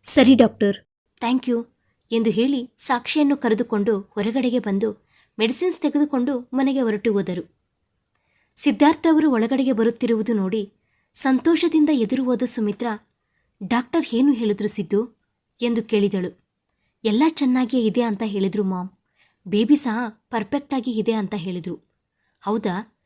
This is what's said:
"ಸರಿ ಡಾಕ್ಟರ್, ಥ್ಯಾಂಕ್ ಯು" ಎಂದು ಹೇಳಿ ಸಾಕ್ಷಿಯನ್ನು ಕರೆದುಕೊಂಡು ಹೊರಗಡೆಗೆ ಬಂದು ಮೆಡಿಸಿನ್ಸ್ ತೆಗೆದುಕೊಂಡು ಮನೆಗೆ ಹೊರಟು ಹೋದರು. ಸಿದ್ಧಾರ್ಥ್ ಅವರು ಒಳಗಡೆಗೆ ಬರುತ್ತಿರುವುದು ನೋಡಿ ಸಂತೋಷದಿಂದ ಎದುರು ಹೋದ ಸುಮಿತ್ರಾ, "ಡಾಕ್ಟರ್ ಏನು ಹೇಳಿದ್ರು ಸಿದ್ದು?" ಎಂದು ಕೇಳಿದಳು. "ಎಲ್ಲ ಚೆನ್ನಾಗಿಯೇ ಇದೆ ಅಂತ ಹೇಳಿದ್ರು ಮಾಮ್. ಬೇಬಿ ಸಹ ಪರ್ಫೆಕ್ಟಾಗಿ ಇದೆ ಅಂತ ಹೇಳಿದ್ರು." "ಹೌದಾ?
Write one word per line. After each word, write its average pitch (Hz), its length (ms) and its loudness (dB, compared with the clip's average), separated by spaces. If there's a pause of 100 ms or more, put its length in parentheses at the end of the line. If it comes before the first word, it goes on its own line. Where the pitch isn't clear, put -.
"ಸರಿ 262 320 8
ಡಾಕ್ಟರ್, 214 420 2 (440)
ಥ್ಯಾಂಕ್ 254 280 -2
ಯು" 233 180 -2 (460)
ಎಂದು 226 180 2
ಹೇಳಿ 247 480 0
ಸಾಕ್ಷಿಯನ್ನು 277 580 0
ಕರೆದುಕೊಂಡು 214 640 0
ಹೊರಗಡೆಗೆ 233 580 -2
ಬಂದು 208 480 -4 (320)
ಮೆಡಿಸಿನ್ಸ್ 254 420 0
ತೆಗೆದುಕೊಂಡು 277 720 -2
ಮನೆಗೆ 269 280 0
ಹೊರಟು 220 320 -2
ಹೋದರು. 185 480 -6 (960)
ಸಿದ್ಧಾರ್ಥ್ 285 560 2
ಅವರು 311 180 4
ಒಳಗಡೆಗೆ 247 420 0
ಬರುತ್ತಿರುವುದು 226 640 -2
ನೋಡಿ 202 380 -4 (420)
ಸಂತೋಷದಿಂದ 311 800 2
ಎದುರು 254 320 0
ಹೋದ 247 180 0
ಸುಮಿತ್ರಾ, 214 680 -2 (560)
"ಡಾಕ್ಟರ್ 247 460 -2
ಏನು 269 200 2
ಹೇಳಿದ್ರು 214 360 -2
ಸಿದ್ದು?" 208 500 -2 (420)
ಎಂದು 233 220 -2
ಕೇಳಿದಳು. 202 580 -2 (640)
"ಎಲ್ಲ 220 240 2
ಚೆನ್ನಾಗಿಯೇ 254 560 0
ಇದೆ 220 180 0
ಅಂತ 214 220 -4
ಹೇಳಿದ್ರು 202 400 -2
ಮಾಮ್. 185 240 -6 (600)
ಬೇಬಿ 220 280 4
ಸಹ 226 220 0 (320)
ಪರ್ಫೆಕ್ಟಾಗಿ 254 600 -4
ಇದೆ 220 220 -2
ಅಂತ 214 220 -4
ಹೇಳಿದ್ರು." 180 460 -10 (600)
"ಹೌದಾ? 202 640 -6